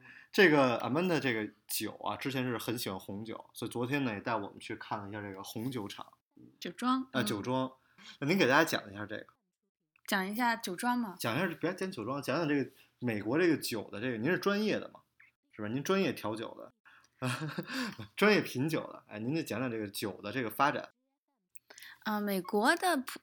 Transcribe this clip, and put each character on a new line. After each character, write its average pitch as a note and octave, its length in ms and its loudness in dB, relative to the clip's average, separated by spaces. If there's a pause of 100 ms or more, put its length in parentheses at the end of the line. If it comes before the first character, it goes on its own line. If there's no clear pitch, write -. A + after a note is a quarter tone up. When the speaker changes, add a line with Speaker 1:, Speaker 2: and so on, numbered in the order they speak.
(320)
Speaker 1:
这 G3 160 10
个 C3+ 300 8
Amanda D#3+ 420 2
这 B2+ 140 2
个 G#2+ 180 -2 (160)
酒 G#2+ 280 -4
啊， G#2 200 -6
之 C3 160 -4
前 C3 120 0
是 B2 120 -2
很 A2+ 220 -4
喜 A#2 100 -4
欢 F#2+ 100 -4
红 G2+ 240 -10
酒， A2 300 -10
所 - 160 -8
以 - 20 -8
昨 A#2+ 160 -4
天 C#3 200 0
呢， A2 80 0
也 G2 60 -6
带 A#2+ 140 -2
我 G2+ 140 -4
们 - 100 -16
去 A2 160 -8
看 - 240 -6
了 G2+ 80 -8
一 G2 60 -10
下 G#2+ 80 -6
这 G2+ 140 -8
个 F#2+ 80 -10
红 A2 280 -6
酒 A#2 160 -6
厂。 - 200 -12 (520)
Speaker 2:
酒 F3+ 140 -10
庄， B3+ 300 -2
Speaker 1:
啊， C3 180 -2
Speaker 2:
嗯。 A2+ 60 2
Speaker 1:
酒 G#2+ 160 -2
庄。 C3 280 0 (500)
那 C#3+ 60 -2
您 F3+ 120 4
给 D3 100 6
大 C3 80 8
家 D#3+ 80 8
讲 - 260 -2
一 G2 60 -12
下 G#2 80 -8
这 G#2 100 -10
个。 - 120 -12 (800)
Speaker 2:
讲 F#3+ 200 0
一 G#3 80 -6
下 A#3 220 2
酒 G#3 180 -6
庄 A#3+ 220 0
吗？ A3 220 -4
Speaker 1:
讲 A#2 180 0
一 - 20 2
下， F#3 80 2 (140)
别 F#3 140 0
讲 F#3+ 180 -6
酒 G#2+ 140 -6
庄， C#3 160 -4
讲 C3+ 160 0
讲 E3+ 100 0
这 C#3+ 160 2
个 - 60 -10 (300)
美 A2+ 200 0
国 A2 180 0
这 F3+ 80 4
个 D#3+ 120 6
酒 G#2 320 -6
的 G2+ 100 -8
这 B2+ 100 -2
个， A#2+ 60 -4
您 A2+ 140 0
是 F3+ 80 2
专 G3+ 260 0
业 D3 160 0
的 - 80 -10
嘛， - 120 -20 (520)
是 - 80 -14
吧？ G#2 80 -4
您 C3 160 -2
专 F#3+ 160 2
业 D#3+ 100 2
调 A2 240 -4
酒 A2 220 -8 (640)
的， B2+ 80 -2
<laughs> D#3 880 -6
专 G#3 160 8
业 F3+ 80 8
品 B2+ 260 -2
酒 D#3 140 0 (100)
的， - 180 -16
哎， G#2+ 100 -10
您 B2 180 -2
就 D#3+ 60 0
讲 A2 180 -4
讲 C3 100 -2
这 A2+ 60 -4
个 A2 100 -4
酒 G2+ 360 -6
的 G2+ 100 -6
这 B2+ 100 0
个 A2 60 0
发 C#3 240 4
展。 - 160 -6 (1160)
Speaker 2:
呃， G#3+ 160 0
美 G3+ 180 0
国 A3 380 4
的 E4+ 220 2
普-， - 240 -8